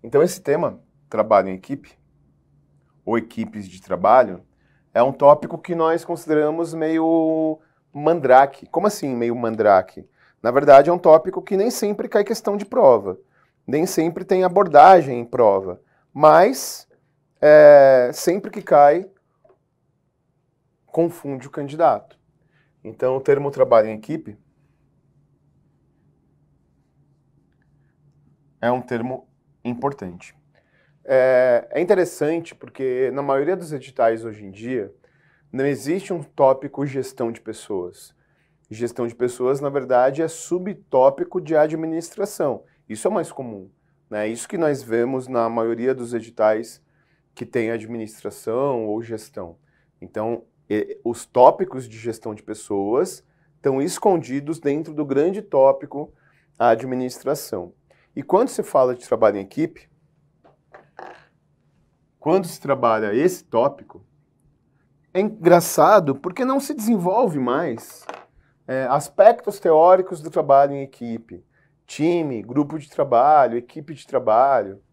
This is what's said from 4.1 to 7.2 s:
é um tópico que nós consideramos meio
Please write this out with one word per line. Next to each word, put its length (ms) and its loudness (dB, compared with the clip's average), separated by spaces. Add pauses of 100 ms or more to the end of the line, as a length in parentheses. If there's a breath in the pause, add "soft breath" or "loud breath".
é 80 4
um 100 0
tópico 460 4
que 160 -8
nós 280 -2
consideramos 720 -4
meio 880 -2 (340 soft breath)